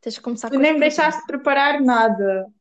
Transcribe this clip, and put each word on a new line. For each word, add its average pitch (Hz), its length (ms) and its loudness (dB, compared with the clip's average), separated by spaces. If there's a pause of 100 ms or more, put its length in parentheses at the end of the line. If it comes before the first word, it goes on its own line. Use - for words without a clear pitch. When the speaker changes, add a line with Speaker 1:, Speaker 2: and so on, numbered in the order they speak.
Speaker 1:
Tens 226 140 -12
de - 60 -18
começar 233 300 -8
Speaker 2:
Tu 277 60 -2
Speaker 1:
com 269 60 2
Speaker 2:
nem 302 80 4
Speaker 1:
as 311 60 0
Speaker 2:
me 294 40 0
deixaste 302 420 0
Speaker 1:
perguntas. - 40 -20
Speaker 2:
preparar 277 540 0
nada. 202 680 0 (140)